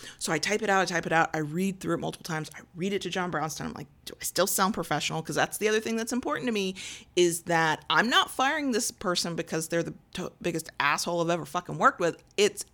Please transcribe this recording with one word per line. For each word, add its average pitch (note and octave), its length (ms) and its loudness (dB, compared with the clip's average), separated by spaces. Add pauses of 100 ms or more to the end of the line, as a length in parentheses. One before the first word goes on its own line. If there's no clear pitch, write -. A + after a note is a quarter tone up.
(200)
So - 140 -2
I D3+ 60 2
type G#3+ 240 0
it G3+ 60 2
out, F#3+ 120 6
I F3+ 40 2
type E3+ 200 0
it E3+ 80 -2
out, E3 200 6
I D#3+ 60 0
read F3 400 0
through C#3 140 -2
it - 60 -2
multiple D#3 240 -6
times, D#3 320 -6
I - 60 -18 (140)
read F#3 160 -2
it F#3+ 120 -2
to G#3+ 60 -4
John F3+ 220 -2
Brownstein. D3+ 340 -4
I'm - 80 -8
like, - 140 -14 (180)
"Do - 140 -14
I - 40 -14
still F3+ 240 2
sound G3 260 2
professional?" D#3+ 480 -2
'Cause D#3+ 140 -6
that's C#3+ 220 0
the G#3 100 0
other G#3+ 140 2
thing A3+ 160 -2
that's A3+ 160 -4
important B3+ 340 -2
to A#3 60 0
me, F#3+ 220 -2 (400)
is F3 260 4
that E3 480 2
I'm E3+ 200 4
not F4+ 220 4
firing C#4+ 400 0
this B3 180 0
person F3 460 -2
because D#3+ 320 -4
they're E3+ 160 0
the D#3+ 100 -10 (200)
to-, - 180 -8 (100)
biggest A#2+ 280 -4 (100)
asshole E3+ 420 2
I've E3 80 0
ever E3 160 0
fucking E3 320 -6
worked B3 220 4
with. E3 180 0 (180)
It's G3+ 380 2